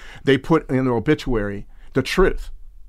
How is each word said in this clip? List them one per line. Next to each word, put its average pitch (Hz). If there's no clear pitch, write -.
they 139
put 156
in 131
their 127
obituary 107
the 131
truth. -